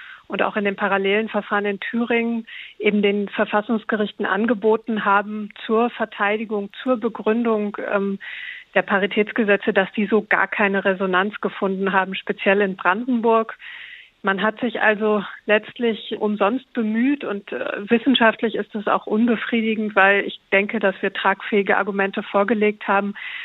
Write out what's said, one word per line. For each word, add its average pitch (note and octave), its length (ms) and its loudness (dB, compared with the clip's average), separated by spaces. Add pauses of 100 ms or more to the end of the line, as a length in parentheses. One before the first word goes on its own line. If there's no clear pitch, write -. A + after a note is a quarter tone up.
(280)
und G3 160 -4
auch G3 120 -2
in G#3 80 -2
den G3 140 -2
parallelen G3 500 0
Verfahren G3+ 380 -2
in G3+ 160 -4
Thüringen A#3 680 -2 (320)
eben G#3 220 2
den G3+ 260 0
Verfassungsgerichten G#3 960 -2
angeboten A3 800 0
haben G#3 460 0 (160)
zur A#3 240 2
Verteidigung, G#3+ 800 -2 (140)
zur B3+ 140 2
Begründung, A3 760 0 (180)
ähm, G3 260 0 (540)
der F#3+ 100 2
Paritätsgesetze, G3+ 880 2
dass F#3+ 180 2
die G#3 140 0
so G#3+ 160 4
gar F#3+ 260 2
keine G3 380 0
Resonanz F#3+ 560 0
gefunden G3 500 -2
haben, F#3+ 240 0
speziell G3+ 460 0
in F#3+ 160 0
Brandenburg. A3+ 800 2 (680)
Man G3 200 0
hat G#3+ 160 0
sich A#3 200 -2
also G#3+ 440 2 (240)
letztlich G#3+ 720 0
umsonst G#3 540 0
bemüht A#3+ 500 0
und, - 280 -6
äh, - 380 -6
wissenschaftlich A#3 640 4
ist - 220 -6
es G#3 100 -6
auch - 220 0
unbefriedigend, A3 880 0
weil G3 300 6
ich - 140 -8 (120)
denke, G3+ 280 2
dass G3 220 2
wir G3 100 -2
tragfähige G3+ 640 0
Argumente G3 460 0
vorgelegt G#3 680 0
haben, G3+ 280 0 (300)